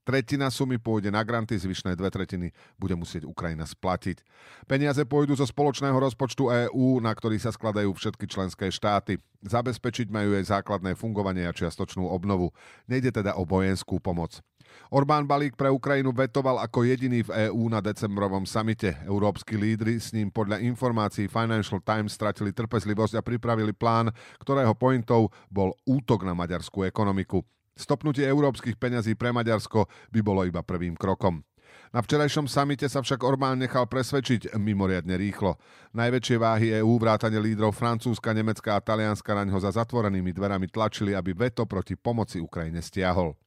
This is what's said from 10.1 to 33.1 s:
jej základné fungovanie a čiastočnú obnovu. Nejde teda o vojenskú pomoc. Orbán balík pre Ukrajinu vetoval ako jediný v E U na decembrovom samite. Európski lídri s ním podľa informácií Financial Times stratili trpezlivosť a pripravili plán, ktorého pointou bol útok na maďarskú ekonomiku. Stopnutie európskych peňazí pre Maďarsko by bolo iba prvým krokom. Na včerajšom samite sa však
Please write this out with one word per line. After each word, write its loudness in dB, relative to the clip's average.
jej 2
základné 0
fungovanie -2
a -4
čiastočnú -4
obnovu. 0
Nejde 0
teda -2
o -2
vojenskú 0
pomoc. -6
Orbán 2
balík 0
pre 4
Ukrajinu 0
vetoval 0
ako 2
jediný 0
v -8
E 2
U 0
na 0
decembrovom -2
samite. -2
Európski 0
lídri 0
s -10
ním 0
podľa -2
informácií 0
Financial -2
Times -2
stratili -2
trpezlivosť 0
a -6
pripravili 0
plán, 2
ktorého 2
pointou 4
bol 0
útok 2
na -2
maďarskú -2
ekonomiku. 0
Stopnutie -2
európskych 2
peňazí -2
pre 0
Maďarsko 2
by 2
bolo 2
iba -6
prvým -4
krokom. 0
Na 0
včerajšom 2
samite 0
sa -2
však -2